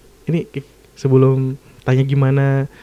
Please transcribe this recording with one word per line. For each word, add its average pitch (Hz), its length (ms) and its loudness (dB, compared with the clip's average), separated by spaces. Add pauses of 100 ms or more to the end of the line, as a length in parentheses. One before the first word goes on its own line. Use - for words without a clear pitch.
(280)
Ini 156 200 -4
ki-, - 200 -14 (280)
sebelum 131 600 0 (280)
tanya 131 200 2
gimana, 139 640 0 (140)